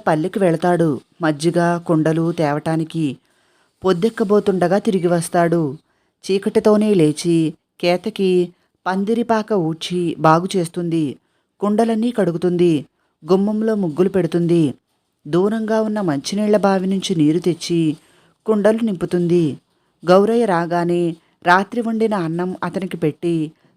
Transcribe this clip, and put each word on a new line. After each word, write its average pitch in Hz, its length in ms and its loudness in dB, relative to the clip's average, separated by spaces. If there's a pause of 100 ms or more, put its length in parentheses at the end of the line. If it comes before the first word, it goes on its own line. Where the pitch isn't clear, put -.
పల్లెకి 170 320 0
వెళతాడు 170 640 2 (220)
మజ్జిగ, 170 560 0
కుండలు 165 540 0
తేవటానికి. 156 840 -2 (640)
పొద్దెక్కబోతుండగా 190 960 0
తిరిగి 185 280 0
వస్తాడు. 170 720 0 (540)
చీకటితోనే 214 640 2
లేచి 160 600 2 (260)
కేతకి 180 720 0 (320)
పందిరిపాక 220 640 -2
ఊడ్చి 170 640 -2
బాగు 160 380 2
చేస్తుంది. 165 600 -4 (440)
కుండలన్నీ 220 500 0
కడుగుతుంది. 175 760 0 (460)
గుమ్మంలో 214 420 0
ముగ్గులు 185 340 0
పెడుతుంది. 170 640 0 (540)
దూరంగా 214 540 0
ఉన్న 214 180 -4
మంచినీళ్ల 202 560 -2
బావి 190 300 2
నుంచి 190 280 -2
నీరు 156 240 2
తెచ్చి 165 580 -2 (500)
కుండలు 220 380 2
నింపుతుంది. 175 720 0 (520)
గౌరయ్య 214 340 4
రాగానే 175 720 0 (260)
రాత్రి 196 380 2
వండిన 220 340 -2
అన్నం 175 500 -4
అతనికి 180 320 -6
పెట్టి 165 560 -2 (240)